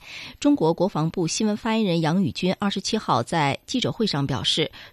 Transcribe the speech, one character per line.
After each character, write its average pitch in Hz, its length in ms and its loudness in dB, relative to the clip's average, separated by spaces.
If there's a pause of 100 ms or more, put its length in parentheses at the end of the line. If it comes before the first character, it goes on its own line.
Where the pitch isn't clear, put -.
(380)
中 294 160 4
国 165 180 4
国 170 140 2
防 170 240 -2
部 175 160 -2
新 - 180 -2
闻 208 120 0
发 220 180 -2
言 220 100 2
人 170 160 2
杨 165 220 2
宇 147 80 0
军 180 300 0
二 202 100 0
十 196 100 -4
七 - 160 -2
号 151 240 2
在 143 460 0
记 254 140 -2
者 233 100 0
会 214 160 0
上 143 180 0
表 139 200 -4
示， - 260 0 (220)